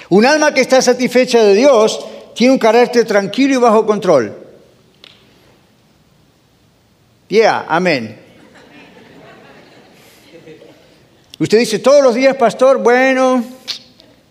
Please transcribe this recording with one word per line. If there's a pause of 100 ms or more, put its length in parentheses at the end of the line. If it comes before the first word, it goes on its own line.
Un
alma
que
está
satisfecha
de
Dios (300)
tiene
un
carácter
tranquilo
y
bajo
control. (3000)
Yeah,
amén. (3250)
Usted
dice,
"Todos
los
días,
pastor",
bueno, (880)